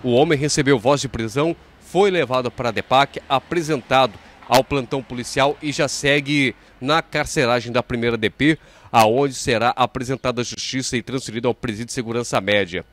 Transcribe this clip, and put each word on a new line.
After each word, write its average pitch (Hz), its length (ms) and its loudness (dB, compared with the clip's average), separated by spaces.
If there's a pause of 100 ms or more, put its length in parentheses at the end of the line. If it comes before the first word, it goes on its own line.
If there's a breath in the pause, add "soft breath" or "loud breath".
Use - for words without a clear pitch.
O 127 60 0
homem 143 280 4
recebeu 139 400 2
voz 131 220 2
de 131 80 -6
prisão, 117 480 -2 (240)
foi 190 300 2
levado 127 400 0
para 120 180 -4
a 113 40 -2
depac, 127 560 0
apresentado 139 840 0 (360 loud breath)
ao 127 160 4
plantão 135 380 -4
policial 135 580 -2
e 151 100 -4
já 143 160 -2
segue 139 720 0 (240 soft breath)
na 151 220 0
carceragem 123 680 -2
da 123 120 0
primeira 117 340 -2
D 107 140 -2
P, 147 280 0 (320 loud breath)
aonde 120 440 4
será 120 420 0
apresentado 127 640 -2
à - 20 -2
Justiça 127 540 -6
e 113 60 -2
transferido 120 460 -6
ao 117 60 0
Presídio 113 300 -6
de - 80 -12
Segurança 117 480 -4
Média. 95 420 0 (100)